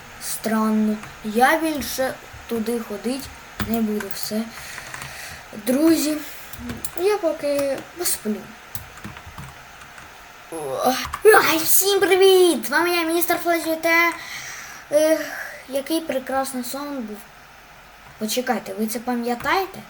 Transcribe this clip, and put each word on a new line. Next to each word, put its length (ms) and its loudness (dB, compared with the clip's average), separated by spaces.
странно. 760 2
Я 340 4
більше 560 -2
туди 320 -2
ходить 480 -6
не 120 2
буду. 340 0
Все. 280 -4
Друзі, 500 4
я 180 4
поки 600 0
посплю. 380 -2
Ай, 80 2
всім 420 4
привіт! 680 6
З 40 -8
вами 200 2
я, 120 2
містер 360 2
Флеш 260 2
Г 120 0
Т 120 -2
А. 1040 -2
Ех, 260 6
який 320 -2
прекрасний 640 -2
сон 320 -8
був! 200 -8
Почекайте, 560 -2
ви 120 -2
це 120 -4
пам'ятаєте? 800 -2